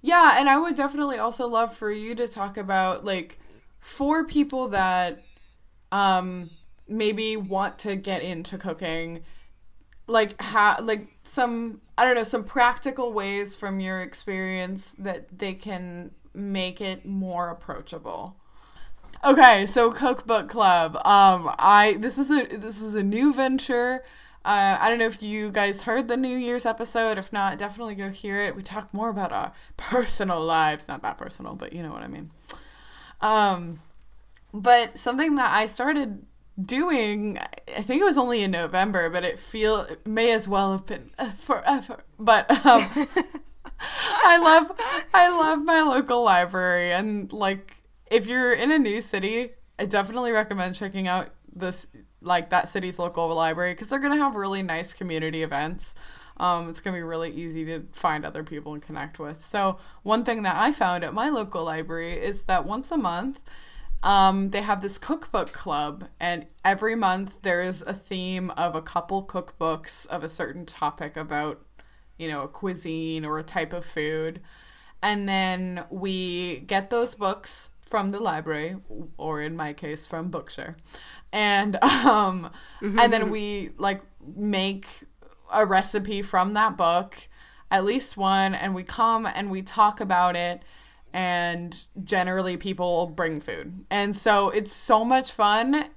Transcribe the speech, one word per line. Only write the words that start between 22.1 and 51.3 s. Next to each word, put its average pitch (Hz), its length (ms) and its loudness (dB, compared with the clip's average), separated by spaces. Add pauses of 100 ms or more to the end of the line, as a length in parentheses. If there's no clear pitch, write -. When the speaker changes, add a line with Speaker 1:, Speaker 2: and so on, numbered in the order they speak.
Speaker 1:
is 269 120 0
a, 285 140 4
this 214 360 -8
is 220 140 -6
a 214 80 0
new 226 320 2
venture. 262 680 0 (400)
Uh, 196 360 4
I 208 80 4
don't 233 120 2
know 226 60 2
if 220 180 -4
you 214 260 -4
guys 196 320 0
heard 240 240 0
the 240 100 -2
New 254 200 -2
Year's 240 300 -2
episode. 226 520 -2
If 190 140 -10
not, 196 260 -2
definitely 208 380 -8
go 196 140 -8
hear 202 320 -6
it. 196 120 -2
We 196 80 -12
talk 202 320 -10
more 214 140 -2
about 196 240 -4
our - 200 -4 (240)
personal 202 640 0
lives. 160 460 0
Not - 160 -10
that - 160 -6
personal, - 380 -12
but - 160 -12
you 175 100 -10
know 156 80 -10
what 57 120 -12
I - 40 -12
mean. 156 240 -14 (880)
Um, 190 600 2 (720)
but 233 440 4
something 285 360 0
that 254 180 2
I 214 140 4
started 247 580 -2 (400)
doing, 214 760 0 (380)
I 214 60 -6
think 254 180 0
it 403 40 4
was 339 140 4
only 240 240 0
in 190 100 0
November, 175 580 0
but 180 140 -2
it - 140 -4
feel, 214 420 0
it - 260 -10
may 226 260 2
as 220 160 0
well 196 240 2
have 190 140 -4
been, - 320 -10
uh, 240 140 -6
forever. - 720 -2 (140)
But, 220 300 4 (160)
um, 233 260 10
Speaker 2:
<laughs> 277 180 -2 (720)
Speaker 1:
I 392 580 6
love, 330 340 8 (400)
I 359 180 8
love 311 340 2
my 320 180 6
local 254 420 2
library, 180 680 4
and, 202 400 -2
like, 196 440 -4 (340)
if 220 160 4
you're 247 280 2
in 240 180 0
a 311 60 4
new 220 220 2
city, 220 500 -4 (280)
I 202 80 -4
definitely 220 460 -2
recommend 202 440 -2
checking 190 320 -4
out 180 200 0 (260)